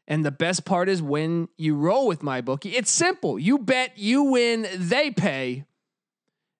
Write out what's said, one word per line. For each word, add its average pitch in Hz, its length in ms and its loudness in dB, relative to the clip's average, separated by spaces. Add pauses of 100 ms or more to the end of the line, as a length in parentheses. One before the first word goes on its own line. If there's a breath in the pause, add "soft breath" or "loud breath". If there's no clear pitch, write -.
And 151 180 0
the 147 60 0
best 170 360 -2
part 185 240 2
is 185 100 0
when 160 560 -2
you 156 180 0
roll 190 320 2
with 170 140 0
MyBookie, 131 540 -4
it's 240 160 -2
simple. 202 480 0
You 190 200 2
bet, 254 380 0
you 240 280 2
win, 233 420 2 (100)
they 190 340 0
pay. 135 540 -2 (960)